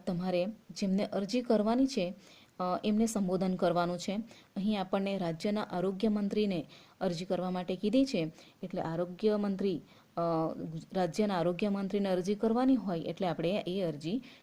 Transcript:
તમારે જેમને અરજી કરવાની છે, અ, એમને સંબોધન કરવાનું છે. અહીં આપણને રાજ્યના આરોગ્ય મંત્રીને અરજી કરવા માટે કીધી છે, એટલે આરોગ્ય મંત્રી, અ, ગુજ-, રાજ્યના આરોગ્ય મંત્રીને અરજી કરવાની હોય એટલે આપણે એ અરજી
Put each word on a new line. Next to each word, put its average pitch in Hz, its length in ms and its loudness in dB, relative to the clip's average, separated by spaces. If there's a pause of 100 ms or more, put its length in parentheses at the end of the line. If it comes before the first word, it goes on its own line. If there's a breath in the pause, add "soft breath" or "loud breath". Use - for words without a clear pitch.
તમારે 180 400 0 (240)
જેમને 196 360 0
અરજી 202 360 -2
કરવાની 233 460 4
છે, 185 280 -2 (440 loud breath)
અ, - 40 -2 (200)
એમને 214 220 4
સંબોધન 190 500 0
કરવાનું 175 420 2
છે. 190 220 -4 (360 loud breath)
અહીં 208 260 0
આપણને 196 360 -2
રાજ્યના 185 440 -2
આરોગ્ય 190 460 -2
મંત્રીને 208 600 0 (340 loud breath)
અરજી 180 240 -2
કરવા 185 260 -2
માટે 185 240 -2
કીધી 214 300 2
છે, 160 260 -2 (320 loud breath)
એટલે 185 180 -6
આરોગ્ય 180 560 0
મંત્રી, 202 440 0 (360 loud breath)
અ, 170 40 0 (320)
ગુજ-, 165 400 -8
રાજ્યના 185 460 0
આરોગ્ય 175 300 2
મંત્રીને 196 400 0
અરજી 185 260 2
કરવાની 240 400 4
હોય 190 240 -2
એટલે 175 280 -2
આપણે 170 400 0
એ 185 140 -2
અરજી 160 400 -2 (220 loud breath)